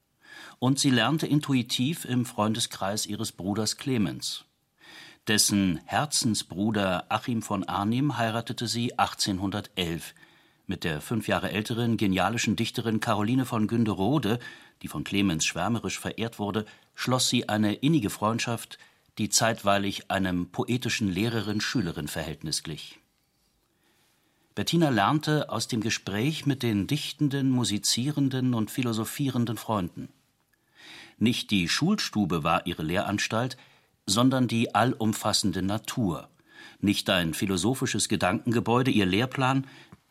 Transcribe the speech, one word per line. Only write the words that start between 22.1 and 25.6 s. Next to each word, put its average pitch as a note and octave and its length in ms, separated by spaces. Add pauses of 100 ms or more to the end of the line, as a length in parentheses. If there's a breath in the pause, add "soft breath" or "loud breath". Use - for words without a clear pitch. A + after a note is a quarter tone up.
glich. - 360 (1600)
Bettina E3 320
lernte C#3+ 640
aus A2+ 180